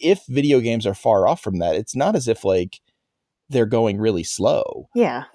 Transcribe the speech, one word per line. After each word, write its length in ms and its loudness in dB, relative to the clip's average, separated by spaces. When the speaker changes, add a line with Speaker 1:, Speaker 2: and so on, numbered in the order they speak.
Speaker 1:
if 260 2
video 340 2
games 260 -2
are 80 -2
far 320 2
off 140 0
from 180 -4
that, 160 0
it's 200 -6
not 200 0
as 120 -2
if, 160 -2
like, 360 -2
they're 160 2
going 320 0
really 240 0
slow. 720 -2
Speaker 2:
Yeah. 280 -2